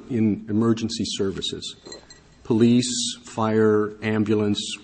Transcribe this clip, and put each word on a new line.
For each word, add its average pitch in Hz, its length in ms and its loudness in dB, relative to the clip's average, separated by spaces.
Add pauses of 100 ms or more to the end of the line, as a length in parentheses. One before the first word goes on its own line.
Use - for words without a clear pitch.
in 110 400 0
emergency 110 560 0
services. - 720 -6 (680)
Police, 120 760 2
fire, 107 720 2 (100)
ambulance, 107 580 0 (240)